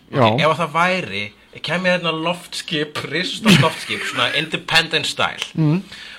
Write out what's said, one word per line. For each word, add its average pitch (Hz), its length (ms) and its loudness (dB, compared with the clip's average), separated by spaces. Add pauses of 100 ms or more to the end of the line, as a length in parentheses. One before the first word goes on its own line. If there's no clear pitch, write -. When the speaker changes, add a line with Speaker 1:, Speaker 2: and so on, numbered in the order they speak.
Speaker 1:
Já. 135 160 2
Speaker 2:
ok, 113 180 4
ef 147 60 8
að 156 100 4
það 156 160 -4
væri, 165 480 0 (400)
kæmi 180 320 0
hérna 165 240 0
loftskip, 160 880 -4
risastórt 170 560 2
loftskip, 107 480 -2
svona 127 220 -2 (100)
Independence 160 720 -2
style, - 380 -2
Speaker 1:
Mhm. 160 260 2 (420)